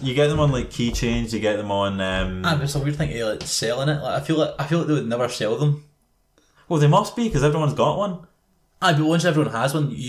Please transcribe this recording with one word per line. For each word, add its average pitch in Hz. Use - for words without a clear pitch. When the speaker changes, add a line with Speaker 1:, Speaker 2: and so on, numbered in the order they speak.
Speaker 1:
You 127
get 147
them 151
on, 143
like, 123
keychains, 117
you 107
get 104
them 104
on, 98
um, 92
Speaker 2:
Aye, 165
but 143
it's -
a 139
weird 147
thing 143
to, 113
like, 107
sell -
in 143
it. 147
Like, 131
I -
feel 160
like, -
I 143
feel 165
like 135
they 151
would 113
never 120
sell 113
them. 147
Speaker 1:
Well, 165
they 147
must 196
be, 233
'cause 143
everyone's 151
got -
one. 98
Speaker 2:
Aye, 180
but 151
once 165
everyone 156
has 131
one, 147
you, -